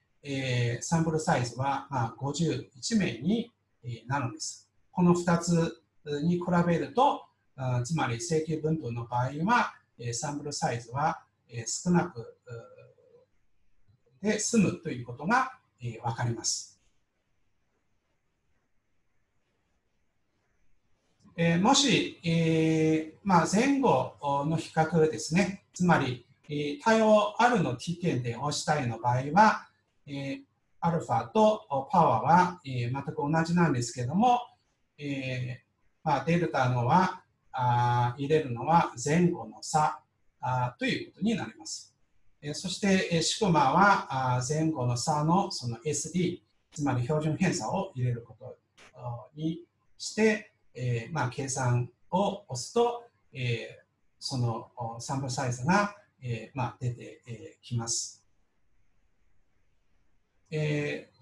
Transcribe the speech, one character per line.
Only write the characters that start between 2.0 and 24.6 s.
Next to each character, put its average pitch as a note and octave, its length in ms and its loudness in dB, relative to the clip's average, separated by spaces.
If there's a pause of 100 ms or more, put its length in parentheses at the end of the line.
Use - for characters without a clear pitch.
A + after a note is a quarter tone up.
あ、 - 120 -10
五 C3+ 140 -4
十 D#3 420 -2
一 - 220 -4
名 C3+ 240 0
に、 G#3 320 -2 (320)
え A#2+ 200 -10
ー、 - 40 -10
な C#3 120 -2
る A#2+ 100 -4
ん - 20 -10
で G#2 80 -14
す。 - 280 -12 (220)
こ - 120 -2
の F3 120 8
二 E3+ 240 2
つ E3 420 0 (440)
に F3 100 2
比 F3 60 0 (260)
べ E3+ 120 4
る - 160 -6
と、 C#4+ 280 2 (340)
あ B2+ 220 -2
ー、 B2 40 0
つ E3 120 -4
ま C3 140 0
り A#2 120 -4
正 D#3 200 0
規 D#3 200 -4
分 D#3 220 0
布 A#2+ 80 -6
の A#2+ 160 -6
場 B2 120 -2
合 B2+ 120 0 (140)
は、 A3+ 280 2 (260)
え A#2+ 120 -8
ー、 - 20 -4
サ C#3+ 200 -6
ン C#3+ 60 -8
プ C#3 60 -10
ル C#3+ 80 -8
サ C#3 200 -2
イ A#2 80 -4
ズ - 100 -16
は、 D3 320 -2 (260)
え B2 140 -10
ー、 - 40 -14
少 - 240 -4
な E3+ 160 4
く、 - 140 -12
う - 2000 -20
ー、 G#3+ 60 4
で G#3+ 60 0
済 - 200 0
む F3+ 140 4 (100)
と D#3 80 -8
い B2 120 -8
う - 20 -14
こ A#2+ 80 -14
と D3 140 -12
が、 B3+ 260 0 (280)
え A#2+ 200 -10
ー、 - 20 -14
わ A#2+ 100 -4
か - 120 -4
り A#2 100 -2
ま - 100 -8
す。 - 300 -6 (4000)
え E3+ 200 4
ー、 F3 40 2
も A#3 140 4
し、 C4 480 2
え D#3+ 880 2
ー、 - 20 -20 (100)
ま F3+ 180 6
あ、 D#3+ 100 0
前 C4+ 280 4
後 C#3+ 340 2 (340)
の E3 80 2
比 - 160 -8